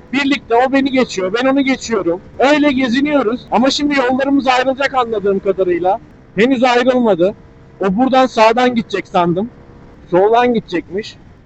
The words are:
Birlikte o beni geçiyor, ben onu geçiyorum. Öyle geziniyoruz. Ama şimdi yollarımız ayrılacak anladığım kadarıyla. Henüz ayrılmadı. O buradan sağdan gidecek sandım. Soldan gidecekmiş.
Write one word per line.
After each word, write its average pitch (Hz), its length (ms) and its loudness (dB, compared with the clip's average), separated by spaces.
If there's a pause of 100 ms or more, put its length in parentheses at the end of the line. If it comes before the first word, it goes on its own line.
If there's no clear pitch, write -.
(140)
Birlikte 277 420 -2
o 254 160 2
beni 269 200 0
geçiyor, 190 420 -2
ben 247 140 -2
onu 277 140 2
geçiyorum. 214 600 -2 (180)
Öyle 294 320 2
geziniyoruz. 262 720 -2 (100)
Ama 240 180 2
şimdi 285 300 -2
yollarımız 262 480 0
ayrılacak 262 460 0
anladığım 208 460 -2
kadarıyla. 185 600 -2 (360)
Henüz 240 280 2
ayrılmadı. 240 720 2 (440)
O 190 180 -2
buradan 262 280 2
sağdan 233 500 2
gidecek 196 320 -6
sandım. 180 420 0 (600)
Soldan 233 420 4
gidecekmiş. 180 640 -6 (300)